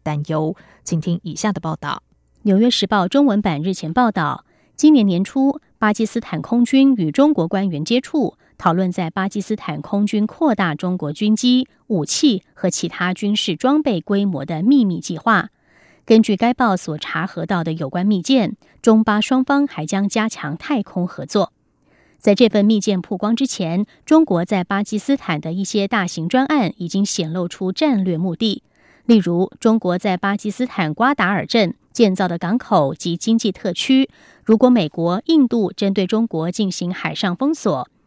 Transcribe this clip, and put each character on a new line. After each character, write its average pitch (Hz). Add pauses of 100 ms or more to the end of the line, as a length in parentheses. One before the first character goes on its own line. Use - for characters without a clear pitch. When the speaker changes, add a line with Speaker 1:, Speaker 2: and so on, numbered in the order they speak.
Speaker 1:
担 151
忧。 160 (300)
请 160
听 170
以 151
下 214
的 175
报 160
道。 - (400)
Speaker 2:
纽 196
约 233
时 202
报 190
中 285
文 208
版 156
日 185
前 160
报 240
道， 147 (320)
今 302
年 226
年 185
初， 269 (200)
巴 214
基 220
斯 226
坦 156
空 240
军 269
与 165
中 285
国 170
官 196
员 156
接 233
触， - (200)
讨 165
论 185
在 170
巴 190
基 202
斯 214
坦 147
空 202
军 214
扩 302
大 175
中 180
国 156
军 214
机、 247 (200)
武 170
器 - (100)
和 -
其 -
他 180
军 208
事 180
装 285
备 214
规 202
模 156
的 160
秘 240
密 170
计 160
划。 202 (560)
根 226
据 214
该 233
报 208
所 156
查 165
核 165
到 175
的 160
有 160
关 175
密 202
件， 233 (240)
中 220
巴 214
双 262
方 285
还 160
将 202
加 220
强 147
太 240
空 180
合 -
作。 - (680)
在 202
这 233
份 202
密 214
件 190
曝 214
光 220
之 269
前， 180 (200)
中 311
国 175
在 190
巴 196
基 214
斯 277
坦 151
的 160
一 190
些 196
大 185
型 170
专 262
案 269
已 175
经 196
显 160
露 180
出 185
战 240
略 175
目 170
的。 214 (440)
例 233
如， 175
中 226
国 180
在 185
巴 196
基 208
斯 254
坦 156
瓜 262
达 190
尔 196
镇 202 (160)
建 202
造 185
的 170
港 175
口 151
及 170
经 226
济 208
特 185
区， 262 (340)
如 220
果 254
美 214
国、 175
印 302
度 220
针 196
对 190
中 220
国 165
进 190
行 180
海 160
上 180
封 285
锁， 151 (200)